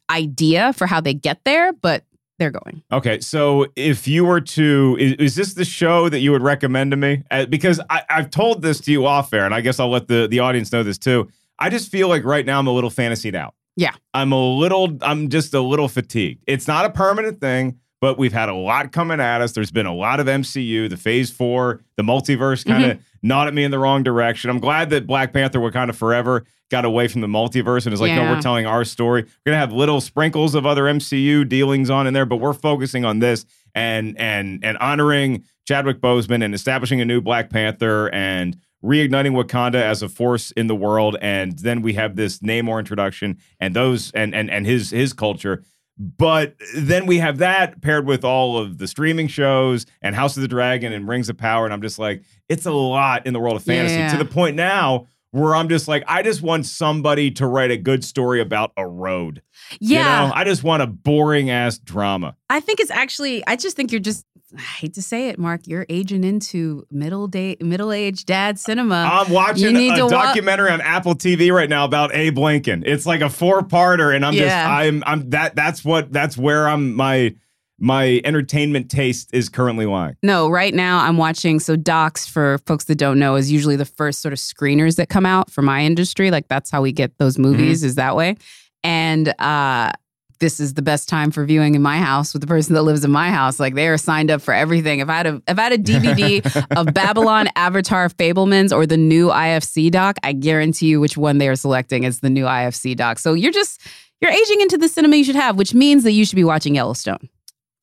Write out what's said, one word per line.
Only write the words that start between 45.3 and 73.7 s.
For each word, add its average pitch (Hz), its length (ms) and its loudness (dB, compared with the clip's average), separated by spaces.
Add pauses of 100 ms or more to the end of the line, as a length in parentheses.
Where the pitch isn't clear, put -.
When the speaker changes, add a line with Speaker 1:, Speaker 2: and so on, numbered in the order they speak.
Speaker 2:
But 151 560 -2 (200)
then 160 300 -2
we 180 140 2
have 151 200 -2
that 180 440 0
paired 147 240 0
with 135 180 -2
all 127 320 0
of 101 220 -6
the 92 100 -8
streaming 160 400 -2
shows 131 560 0 (160)
and 101 140 -6
House 135 220 -2
of 139 40 -6
the 135 80 -4
Dragon 120 460 -2
and 101 120 -8
Rings 117 220 -4
of 113 80 -8
Power. 113 300 -2
And 107 80 -6
I'm 101 80 -8
just 107 160 -10
like, 104 240 -6 (260)
it's 135 160 -4
a 165 80 -4
lot 131 540 0
in 127 80 -4
the 117 60 -4
world 117 160 -2
of 104 80 -10
fantasy, 170 320 0
Speaker 1:
Yeah. 160 160 -2
Speaker 2:
to 143 40 0
the 147 80 -2
point 160 320 -2
now 165 520 -2 (240)
where 156 220 2
I'm 165 140 0
just 160 200 -2
like, 147 200 -2
I 180 140 0
just 214 180 -2
want 160 240 -2
somebody 147 680 -2
to 135 140 -4
write 127 240 0
a 120 60 -2
good 123 260 0
story 123 380 -2
about 107 380 -2
a 95 80 -4
road. 87 560 -8 (360)
Speaker 1:
Yeah. 262 440 2
Speaker 2:
You 135 60 2
know, 127 60 -2
I 180 100 0
just 185 200 0
want 160 180 2
a 127 40 -2
boring 147 640 0
ass 120 280 0
drama. 95 560 -4 (140)
Speaker 1:
I 285 120 0
think 415 200 -2
it's 349 100 -2
actually, 262 560 -4
I 226 100 -2
just 349 200 -8
think 262 160 -4
you're 226 80 -2
just, 208 240 -6 (320)
I - 40 -16
hate - 340 -12
to 196 80 -10
say 247 260 -6
it, 214 100 -8
Mark, 170 300 -6
you're 170 200 -8
aging 190 360 -4
into 180 640 -4
middle 170 380 -6
day, 190 320 -6
middle-aged 202 640 -4
dad 202 320 0
cinema. 214 500 0
Speaker 2:
I'm 185 220 2
watching 190 360 4
Speaker 1:
You 220 60 4
need 247 200 4
Speaker 2:
a - 60 4
Speaker 1:
to 262 80 4
wa- 240 40 2
Speaker 2:
documentary 202 640 2
on 165 80 -2
Apple 175 340 0
T 180 220 0
V 175 160 4
right 170 180 4
now 143 140 2
about 147 280 0
Abe 156 240 0
Lincoln. 139 480 0
It's 143 220 -2
like 165 140 0
a 147 100 0
four-parter, 180 800 2